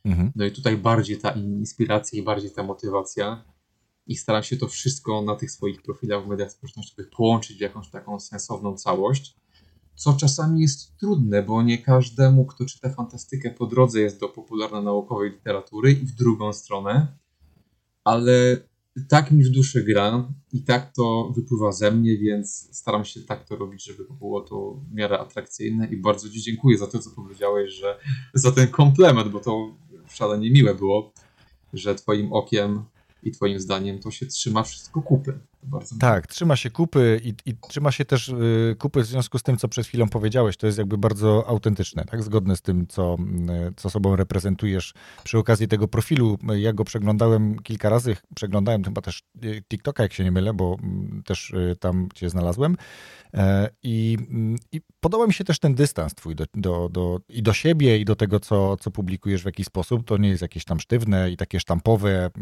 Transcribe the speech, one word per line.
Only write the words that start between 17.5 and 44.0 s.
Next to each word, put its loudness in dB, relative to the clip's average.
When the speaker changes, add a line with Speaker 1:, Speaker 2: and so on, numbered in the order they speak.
Speaker 2:
ale 4
tak 4
mi 8
w 4
duszy 2
gra 2
i -4
tak 0
to 0
wypływa 0
ze 2
mnie, 4
więc -4
staram -4
się -14
tak -10
to -10
robić, -12
żeby -18
było -6
to -12
w -12
miarę -2
atrakcyjne -6
i -6
bardzo -2
ci -10
dziękuję 4
za -4
to, -8
co -10
powiedziałeś, -4
że -8
za 4
ten 6
komplement, 6
bo -8
to -4
szalenie -2
miłe 8
było, -2
że -4
twoim -2
okiem -2
i -6
twoim -4
zdaniem -4
to -12
się -10
trzyma -2
wszystko -8
kupy. 0
To -18
bardzo -10
Speaker 1:
Tak, 2
trzyma 0
się -6
kupy 2
i, -6
i -6
trzyma 0
się -2
też, 0
y, 2
kupy 0
w 0
związku -4
z -4
tym, 2
co -4
przed -4
chwilą 0
powiedziałeś. 0
To -4
jest 0
jakby -2
bardzo 4
autentyczne, -2
tak? -6
Zgodne 0
z -10
tym, 0
co, -2
y, -8
co -6
sobą 2